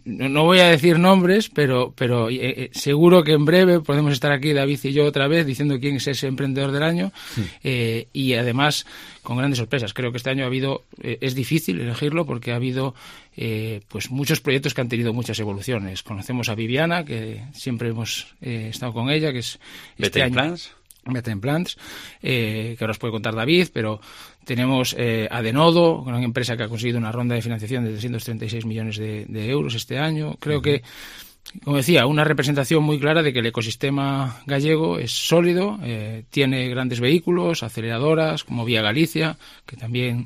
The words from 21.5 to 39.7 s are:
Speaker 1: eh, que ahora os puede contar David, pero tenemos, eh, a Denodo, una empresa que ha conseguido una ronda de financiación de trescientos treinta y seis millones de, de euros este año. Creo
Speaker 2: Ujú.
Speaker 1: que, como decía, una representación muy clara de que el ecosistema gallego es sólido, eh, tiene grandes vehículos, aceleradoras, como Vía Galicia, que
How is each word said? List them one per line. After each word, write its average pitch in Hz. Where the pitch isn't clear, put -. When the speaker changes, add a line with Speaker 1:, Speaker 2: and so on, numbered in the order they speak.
Speaker 1:
eh, 113
que 117
ahora 110
os 107
puede 117
contar 113
David, 160
pero 107
tenemos, 127
eh, 113
a 120
Denodo, 165
una 123
empresa 120
que 117
ha 107
conseguido 120
una 110
ronda 120
de 113
financiación 117
de 110
trescientos 113
treinta 110
y 104
seis 113
millones 110
de, 107
de 110
euros 143
este 113
año. 151
Creo 147
Speaker 2:
Ujú. 127
Speaker 1:
que, 143
como 143
decía, 135
una 151
representación 147
muy 151
clara 156
de 147
que 127
el 113
ecosistema 135
gallego 156
es 117
sólido, 175
eh, 110
tiene 131
grandes 123
vehículos, 170
aceleradoras, 147
como 120
Vía 113
Galicia, 156
que 123